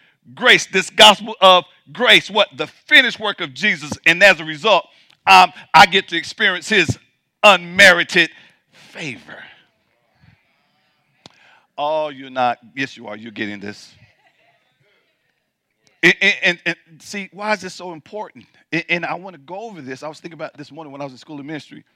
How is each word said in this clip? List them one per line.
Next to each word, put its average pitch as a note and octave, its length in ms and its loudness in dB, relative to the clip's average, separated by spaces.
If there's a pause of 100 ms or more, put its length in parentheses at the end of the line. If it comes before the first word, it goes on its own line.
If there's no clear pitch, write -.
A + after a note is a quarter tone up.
(340)
grace, G#3+ 340 2
this F#3+ 220 -4
gospel G#3+ 520 4
of F3+ 240 6 (260)
grace. G3 380 2
What? G3+ 260 -2
The D3 120 -8
finished C4 520 0
work G#3 220 -8
of D3 120 -10
Jesus. D3+ 380 -4 (140)
And E3+ 180 2
as F#3 160 6
a D#3+ 60 -12
result, D#3+ 420 -2 (400)
um, F#3 240 8 (220)
I F#3+ 140 8
get F#3 220 -2
to E3+ 80 -6
experience F3+ 520 -4
his E3 300 0 (440)
unmerited F3+ 840 2 (420)
favor. - 720 -18 (2250)
Oh, D3+ 320 -4
you're C3+ 200 -18
not. B2+ 300 -2 (160)
Yes, C3+ 200 -8
you A#2 120 -20
are. G#2 100 -12
You're A2 140 -16
getting G#2 280 -10
this. G2+ 340 -16 (2000)
And, F#3 120 4 (280)
and, F3 220 -2
and E3 360 -10
see, G3 320 -14
why G#3 200 -6
is G3 80 -8
this F#3 120 -14
so F3+ 180 -14
important? E3 540 -16 (260)
And, E3 180 -6
and F3 160 -2
I D#3+ 100 -6
wanna F3 240 -20
go E3+ 220 -16
over G#3 200 -18
this. C3 220 -14
I D3+ 40 -12
was D#3 120 -16
thinking E3+ 180 -18
about D3+ 180 -14
this C#3+ 160 -20
morning D3+ 200 -18
when C#3 100 -16
I - 20 -10
was C3+ 100 -14
in B2 40 -20
school D3 220 -18
of C#3 60 -16
ministry. C#3+ 380 -16 (120)